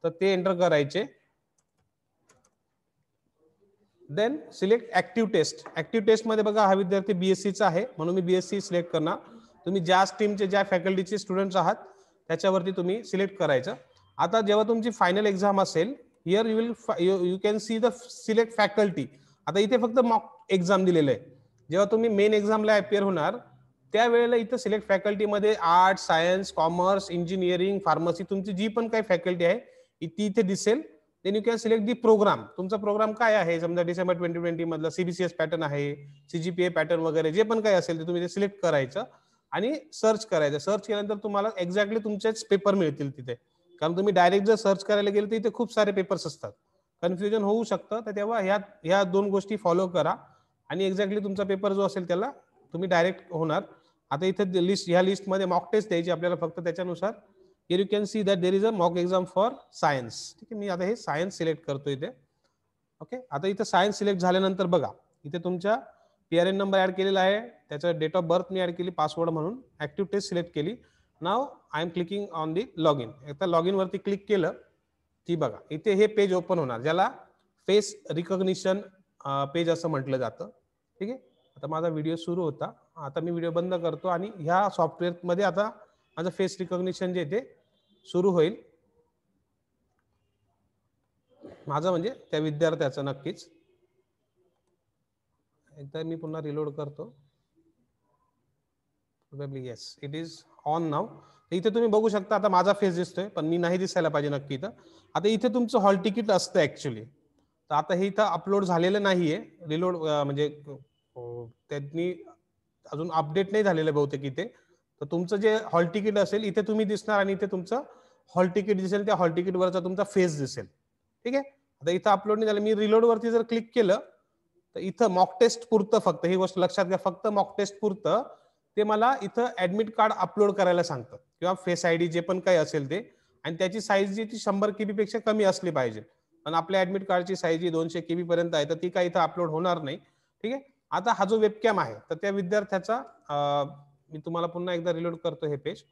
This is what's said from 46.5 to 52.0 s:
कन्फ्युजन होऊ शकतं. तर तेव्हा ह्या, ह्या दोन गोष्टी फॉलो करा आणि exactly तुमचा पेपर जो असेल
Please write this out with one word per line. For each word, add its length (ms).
कन्फ्युजन 400
होऊ 220
शकतं. 420
तर 40
तेव्हा 300
ह्या, 180
ह्या 200
दोन 260
गोष्टी 260
फॉलो 320
करा 260
आणि 220
exactly 340
तुमचा 200
पेपर 280
जो 100
असेल 260